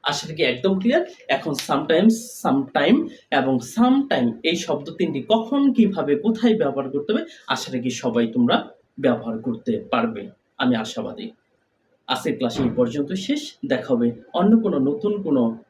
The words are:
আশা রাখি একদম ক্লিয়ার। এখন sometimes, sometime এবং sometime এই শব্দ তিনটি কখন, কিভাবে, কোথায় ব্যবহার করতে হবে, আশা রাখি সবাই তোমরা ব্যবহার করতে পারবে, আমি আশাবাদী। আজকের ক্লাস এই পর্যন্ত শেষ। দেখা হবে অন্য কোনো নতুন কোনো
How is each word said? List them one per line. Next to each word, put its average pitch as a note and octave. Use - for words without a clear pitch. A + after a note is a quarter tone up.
আশা -
রাখি D#3
একদম F#3
ক্লিয়ার। B3
এখন C3+
sometimes, D#3+
sometime D3
এবং C3
sometime A#3+
এই E3
শব্দ C#3+
তিনটি D3
কখন, C4
কিভাবে, F#3+
কোথায় A3
ব্যবহার C3+
করতে C#3+
হবে, E4+
আশা C3
রাখি B2
সবাই A#2
তোমরা B2+
ব্যবহার A#2
করতে A2+
পারবে, A2
আমি B2+
আশাবাদী। A2
আজকের B2+
ক্লাস B2
এই B2
পর্যন্ত C#3
শেষ। C#4+
দেখা C3
হবে A#2+
অন্য G#3+
কোনো F3
নতুন F#3+
কোনো A#2+